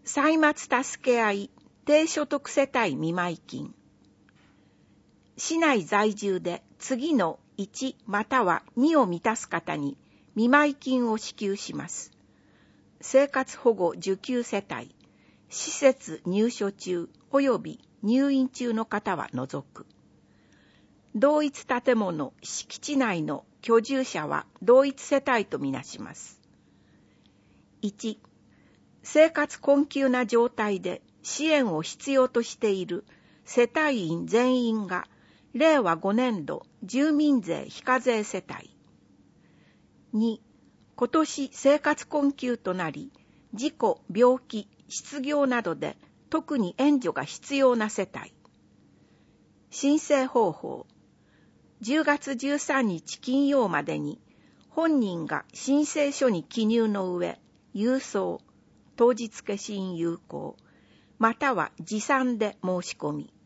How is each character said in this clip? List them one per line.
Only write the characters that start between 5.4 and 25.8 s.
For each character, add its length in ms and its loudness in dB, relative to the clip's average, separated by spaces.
内 280 2
在 300 0
住 260 -2
で 220 -6
次 360 -2
の 240 2
一 400 -8
ま 180 -2
た 200 0
は 180 0
二 200 4
を 100 6
満 160 -4
た 140 0
す 120 -12
方 280 -4
に 200 -4
見 140 2
舞 260 4
金 360 -2
を 60 0
支 180 -10
給 220 -4
し 180 -12
ま 140 -10
す。 220 -14
生 280 4
活 300 -4
保 160 2
護 160 2
受 260 -4
給 260 -4
世 280 -4
帯、 240 -10
施 200 -8
設 540 0
入 240 2
所 240 -4
中 380 -6
及 280 2
び 220 -10
入 300 2
院 160 2
中 240 -4
の 140 -2
方 280 -4
は 200 -6
除 280 -6
く。 100 -18
同 280 4
一 240 -6
建 320 0
物、 340 -4
敷 380 -12
地 160 -4
内 260 0
の 220 -6
居 220 4
住 220 -2
者 220 -6
は 200 -4
同 240 8
一 160 -6
世 260 0
帯 160 2
と 140 -6
み 120 -4
な 140 -6